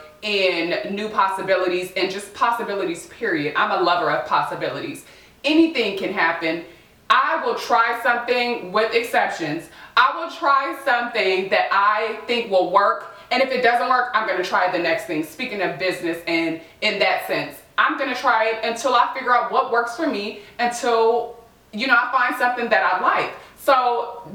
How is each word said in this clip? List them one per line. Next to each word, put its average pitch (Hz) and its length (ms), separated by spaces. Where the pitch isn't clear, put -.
in 180 720
new 214 140
possibilities 185 880
and 190 160
just 202 220
possibilities, 190 720
period. 156 480
I'm 202 160
a 185 100
lover 165 300
of 160 160
possibilities. 156 800
Anything 269 520
can 190 160
happen. 165 520
I 285 340
will 226 100
try 240 460
something 240 680
with 226 240
exceptions. 165 760
I 285 200
will 320 140
try 277 540
something 214 640
that - 200
I 214 560
think 226 240
will 180 220
work, - 420
and 254 120
if 262 80
it 226 100
doesn't 240 280
work, 247 240
I'm 220 140
gonna 185 180
try 180 260
the 175 80
next 165 260
thing. 156 200
Speaking - 360
of - 160
business 175 480
and 165 360
in 202 200
that 185 280
sense, - 300
I'm 285 200
gonna 269 180
try 233 300
it 226 180
until 247 320
I 240 180
figure 254 220
out - 160
what 226 220
works 233 240
for 320 100
me, 220 320
until, 240 800
you 220 140
know, 247 100
I 240 160
find 247 260
something 247 300
that 190 240
I 180 80
like. - 320
So 240 640